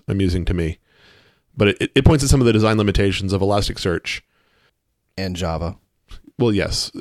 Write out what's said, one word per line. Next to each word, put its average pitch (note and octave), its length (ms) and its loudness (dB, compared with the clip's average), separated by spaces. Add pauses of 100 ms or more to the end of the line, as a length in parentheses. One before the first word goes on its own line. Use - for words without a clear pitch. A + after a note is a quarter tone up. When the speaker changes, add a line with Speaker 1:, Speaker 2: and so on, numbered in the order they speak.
Speaker 1:
amusing F#2 380 -2
to G2 80 -2
me. E2+ 240 -4 (800)
But G2+ 140 2
it, - 120 0
it, - 140 -4
it C3 100 4
points D#3 180 6
at C3 60 -2
some C#3 120 6
of A#2+ 40 4
the A2+ 80 4
design G#2+ 240 4
limitations G2+ 560 0
of F#2+ 80 0
Elasticsearch. G2+ 800 -2 (920)
Speaker 2:
And F#2+ 200 -6
Java. E2 420 -6 (640)
Speaker 1:
Well, A#2+ 120 2
yes. - 500 -4